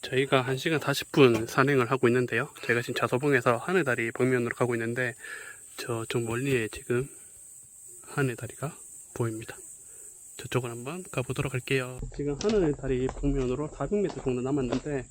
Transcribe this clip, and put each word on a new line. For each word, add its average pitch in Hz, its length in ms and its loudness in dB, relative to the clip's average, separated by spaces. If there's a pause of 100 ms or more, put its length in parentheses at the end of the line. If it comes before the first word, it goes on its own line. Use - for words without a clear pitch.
저희가 135 340 4
한 131 140 0
시간 156 240 0
사십 - 320 -2
분 117 360 8
산행을 131 440 4
하고 131 160 4
있는데요. 120 420 2 (140)
저희가 117 180 2
지금 120 140 -6
자서봉에서 123 640 2
하늘다리 120 540 0
방면으로 123 440 2
가고 123 200 2
있는데 117 400 -2 (600)
저쪽 117 480 -4
멀리에 120 460 0
지금 123 400 -2 (960)
하늘다리가 131 680 -4 (420)
보입니다. 113 420 -4 (800)
저쪽을 123 340 -4
한번 135 400 -10
가보도록 135 420 -4
할게요. 127 460 -4 (160)
지금 143 260 -4
하늘다리 143 680 0
방면으로 135 600 0
사백 151 320 -2
미터 165 220 -2
정도 123 200 0
남았는데 131 680 -2